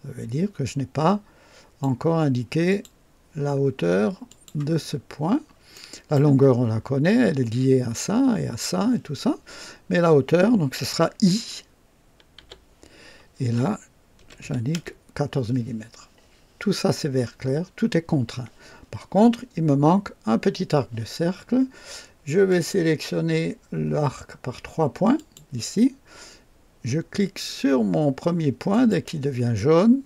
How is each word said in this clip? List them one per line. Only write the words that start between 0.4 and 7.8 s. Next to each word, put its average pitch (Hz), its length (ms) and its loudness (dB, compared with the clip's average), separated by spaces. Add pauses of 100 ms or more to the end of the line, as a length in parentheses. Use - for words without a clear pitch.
que 139 140 -6
je - 120 -6
n'ai 131 80 -4
pas 180 360 0 (600)
encore 143 380 0
indiqué 160 640 0 (520)
la 143 200 -2
hauteur 175 640 0 (340)
de 156 240 -2
ce - 200 -6
point. 175 420 -2 (720)
La 147 100 2
longueur, 135 400 6
on 123 80 2
la 110 140 0
connaît, 190 480 2
elle 139 100 -2
est 113 160 -2
liée 131 260 4